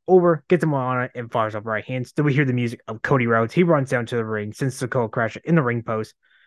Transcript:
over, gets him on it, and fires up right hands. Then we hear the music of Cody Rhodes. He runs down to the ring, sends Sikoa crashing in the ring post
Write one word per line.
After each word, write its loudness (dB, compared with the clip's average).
over, 4
gets 4
him 2
on -2
it, -8
and -10
fires -2
up -8
right -4
hands. -8
Then 0
we 2
hear 2
the 0
music -2
of -12
Cody 2
Rhodes. 2
He 4
runs 2
down -2
to -6
the -2
ring, -6
sends -4
Sikoa -2
crashing -4
in 2
the 4
ring -2
post -6